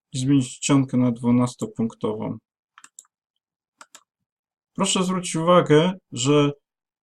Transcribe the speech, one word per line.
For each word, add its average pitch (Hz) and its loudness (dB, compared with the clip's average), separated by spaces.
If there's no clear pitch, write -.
i 131 -8
zmienić 131 -2
czcionkę 135 0
na 123 2
dwunastopunktową. 113 -4
Proszę 190 -2
zwrócić 180 -6
uwagę, 165 4
że 143 0